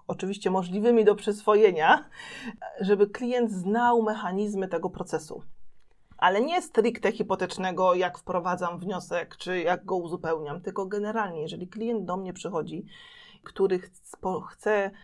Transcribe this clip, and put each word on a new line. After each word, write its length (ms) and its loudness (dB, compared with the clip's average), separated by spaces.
oczywiście 440 -2
możliwymi 540 4
do 100 8
przyswojenia, 920 6
żeby 260 6
klient 440 0
znał 520 4
mechanizmy 640 -2
tego 220 -2
procesu. 540 -6
Ale 240 -2
nie 200 -2
stricte 500 0
hipotecznego, 840 -2
jak 240 0
wprowadzam 640 -4
wniosek, 580 -6
czy 220 -4
jak 260 0
go 120 -2
uzupełniam, 640 -4
tylko 240 -6
generalnie, 560 -4
jeżeli 260 -8
klient 380 -4
do 120 -4
mnie 160 -8
przychodzi, 520 -6
który 360 0
ch-, 100 -14
spo-, 240 -6
chce, 500 0